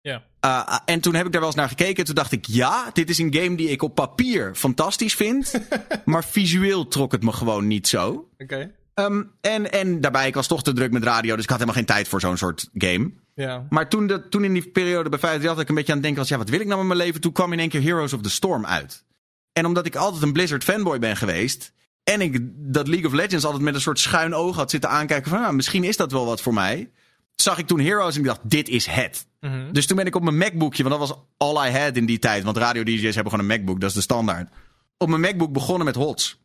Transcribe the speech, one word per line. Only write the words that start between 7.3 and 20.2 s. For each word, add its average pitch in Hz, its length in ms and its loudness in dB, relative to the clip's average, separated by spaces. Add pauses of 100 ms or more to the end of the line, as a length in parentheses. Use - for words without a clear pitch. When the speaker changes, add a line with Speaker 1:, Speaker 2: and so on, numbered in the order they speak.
Speaker 2:
gewoon 104 360 0
niet 104 200 0
zo. 123 500 -2
Speaker 1:
Oké. 139 340 -10 (220)
Speaker 2:
Ehm, 202 300 0 (180)
en, 214 300 0
en 185 300 0
daarbij, 135 260 2
ik 131 60 -2
was 139 140 0
toch 156 160 0
te 143 100 2
druk 123 180 2
met 117 120 2
radio, 113 320 2
dus 110 80 -4
ik - 60 -6
had 127 100 2
helemaal 117 240 0
geen 107 100 2
tijd 104 140 2
voor 98 120 0
zo'n 90 180 0
soort 90 360 -4
game. 95 380 2 (240)
Speaker 1:
Ja. 131 340 -6
Speaker 2:
Maar 156 200 2
toen, 208 180 2
de, 190 220 -2
toen 208 140 0
in 196 100 2
die 180 160 0
periode 175 400 0
bij 143 100 -2
vijf 165 160 0
drie 147 120 -2
acht 165 80 0
dat 156 80 -4
ik 143 60 -6
een 156 60 2
beetje 151 160 0
aan 147 60 2
het 143 100 -2
denken 143 140 -2
was, 131 100 -2
ja, 143 60 0
wat 107 120 -4
wil 143 100 2
ik 220 80 -2
nou 202 120 0
met 190 80 0
mijn 180 200 2
leven? 156 140 -4
Toen 170 100 0
kwam 175 220 0
in 165 60 -2
één 165 100 0
keer 151 120 0
Heroes 151 320 0
of 120 80 -6
the 101 80 -4
Storm 139 360 0
uit. 73 380 -4 (500)
En 165 120 0
omdat 175 200 0
ik 170 100 -6
altijd 160 280 0